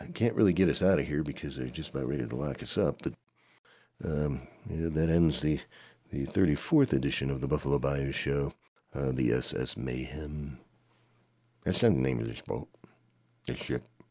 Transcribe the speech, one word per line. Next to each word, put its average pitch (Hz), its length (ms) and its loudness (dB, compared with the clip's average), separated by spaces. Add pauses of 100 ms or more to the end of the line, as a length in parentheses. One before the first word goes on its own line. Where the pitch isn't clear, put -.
I - 60 -12
can't - 280 0
really 101 180 6
get 87 160 4
us 76 140 2
out 92 160 4
of 65 80 0
here 73 160 0
because 71 340 -6
they're 64 100 -4
just 73 240 -8
about 67 180 -4
ready 65 180 -2
to 57 100 -6
lock 71 260 -4
us - 140 -2
up, 73 260 0
but, - 120 -4 (920)
um, 76 380 0 (260)
yeah, 82 220 -2
that 78 180 2
ends 80 320 4
the, 76 200 0 (500)
the 69 160 -4
thirty-fourth 143 680 2
edition 67 380 0
of 67 100 -2
the 67 80 -2
Buffalo 71 300 0
Bayou 69 340 0
Show, 69 400 -2 (420)
uh, 69 180 -2
the 64 200 2
S 62 220 -2
S - 220 -2
Mayhem. 67 840 -6 (1080)
That's - 180 0
not 113 100 6
the 69 80 4
name 65 200 2
of 57 80 -4
this 57 140 -10
boat. - 260 -6 (800)
This 123 120 -6
ship. - 240 -4 (280)